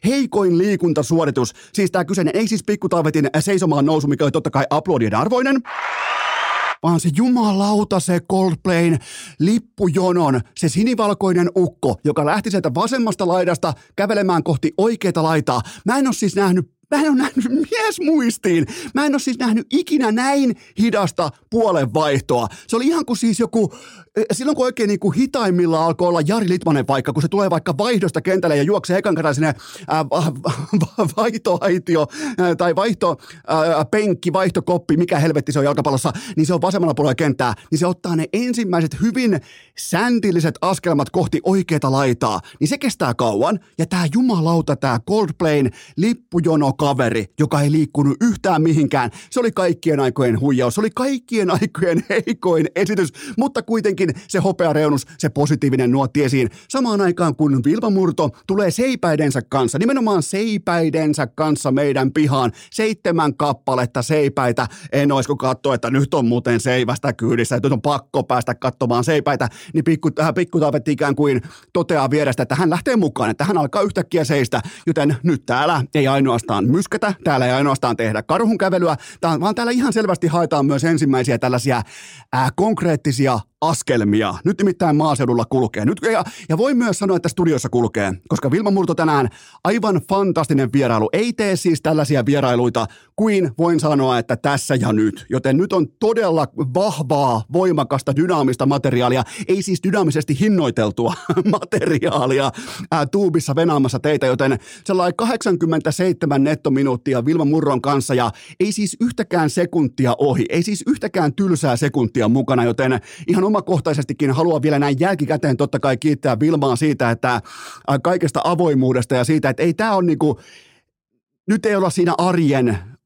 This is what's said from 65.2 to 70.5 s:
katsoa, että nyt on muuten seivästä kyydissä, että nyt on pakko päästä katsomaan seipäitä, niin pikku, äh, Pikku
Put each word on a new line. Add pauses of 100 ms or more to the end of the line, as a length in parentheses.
katsoa,
että
nyt
on
muuten
seivästä
kyydissä,
että
nyt
on
pakko
päästä
katsomaan
seipäitä, (240)
niin
pikku, (100)
äh,
Pikku